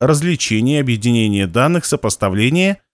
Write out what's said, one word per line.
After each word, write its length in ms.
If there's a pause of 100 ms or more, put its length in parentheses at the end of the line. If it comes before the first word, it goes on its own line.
развлечение, 800
объединение 640
данных, 380
сопоставление, 920 (160)